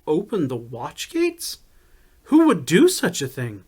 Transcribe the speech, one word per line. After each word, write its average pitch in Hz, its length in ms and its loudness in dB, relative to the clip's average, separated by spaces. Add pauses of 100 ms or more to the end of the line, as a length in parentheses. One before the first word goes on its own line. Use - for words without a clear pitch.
opened 170 420 -2
the 127 60 -6
watch 120 540 -12
gates? 339 500 -4 (640)
Who 320 240 4
would 170 180 2
do 190 220 6
such 233 340 -2
a 135 60 -4
thing? 113 400 -10